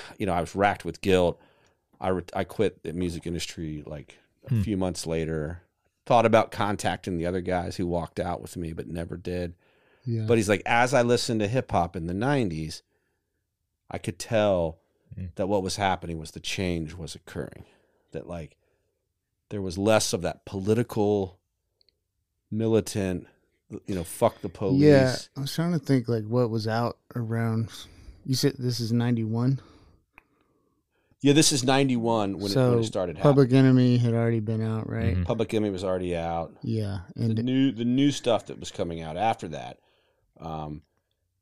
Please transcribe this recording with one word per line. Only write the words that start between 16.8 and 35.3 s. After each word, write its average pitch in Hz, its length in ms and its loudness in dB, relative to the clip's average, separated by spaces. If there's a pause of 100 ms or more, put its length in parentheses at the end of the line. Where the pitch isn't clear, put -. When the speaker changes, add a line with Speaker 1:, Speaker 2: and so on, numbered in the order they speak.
Speaker 1:
was 82 220 -14
occurring. - 480 -12 (480)
That, - 160 -12
like, 82 280 -12 (920)
there 104 140 -6
was 92 140 -6
less 107 360 4
of 90 100 -2
that 85 220 -4
political, 104 960 0 (1120)
militant, 107 760 0 (600)
you 104 80 -4
know, 85 100 -4
fuck - 360 -2
the 104 80 -8
police." 113 340 0
Speaker 3:
Yeah, 135 340 6 (200)
I 139 40 -8
was 139 140 -6
trying 170 180 -2
to 160 60 0
think, 127 300 0
like, 113 160 -2
what 117 260 0
was 110 180 -2
out 113 300 -2 (180)
around. 113 520 -2 (560)
You 135 100 -2
said 135 240 2
this 123 220 -4
is 113 120 -2
ninety-one? 120 680 0 (1600)
Speaker 1:
Yeah, 143 120 6
this 156 180 6
is 131 140 0
ninety-one 117 760 2
when - 20 -6
it, - 20 -4
when 101 80 -2
it - 40 -2
Speaker 3:
So 123 280 4
Speaker 1:
started 107 360 -4
Speaker 3:
Public 139 320 6
Speaker 1:
happening. 135 160 8
Speaker 3:
Enemy 127 320 6
had 117 160 2
already 117 260 2
been 110 220 -4
out, 110 260 -4
right? 113 260 0
Speaker 2:
Mm-hmm. 90 100 0
Speaker 1:
Public 113 280 -2